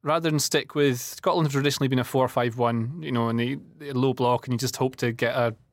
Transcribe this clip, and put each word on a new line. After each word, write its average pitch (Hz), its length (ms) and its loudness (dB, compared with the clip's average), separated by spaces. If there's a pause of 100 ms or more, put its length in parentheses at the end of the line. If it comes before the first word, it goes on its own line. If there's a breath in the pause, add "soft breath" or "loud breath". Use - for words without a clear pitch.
rather 165 260 0
than 151 100 2
stick - 360 -2
with, 139 260 2
Scotland 180 460 0
have 139 80 -2
traditionally 139 340 0
been 131 100 2
a 123 60 0
four 131 240 2
five 120 300 -2
one, 117 420 -2
you 151 100 -8
know, 117 200 0
in 117 80 0
the, 131 200 -2 (200)
the 143 160 -10
low 131 180 2
block, 123 340 0
and 127 60 -2
you 120 60 0
just 123 180 -4
hope 131 200 0
to 120 140 0
get 117 240 0
a 117 220 2 (160)